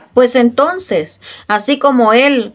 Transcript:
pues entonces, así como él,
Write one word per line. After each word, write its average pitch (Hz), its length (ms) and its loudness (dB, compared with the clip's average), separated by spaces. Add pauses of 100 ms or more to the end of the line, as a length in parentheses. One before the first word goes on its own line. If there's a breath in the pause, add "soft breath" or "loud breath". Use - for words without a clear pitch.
(140)
pues 247 220 2
entonces, 240 840 -2 (280 loud breath)
así 214 320 -2
como 247 340 2
él, 254 420 0